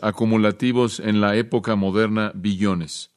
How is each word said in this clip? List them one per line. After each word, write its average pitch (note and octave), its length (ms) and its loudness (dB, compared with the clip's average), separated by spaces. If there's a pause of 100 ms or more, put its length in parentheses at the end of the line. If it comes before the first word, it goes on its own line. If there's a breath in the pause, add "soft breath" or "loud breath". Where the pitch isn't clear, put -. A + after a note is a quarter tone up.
acumulativos, A2 960 2
en G#2 220 0
la G#2 120 2
época A2+ 400 0
moderna, G#2+ 600 0
billones. F#2+ 840 -4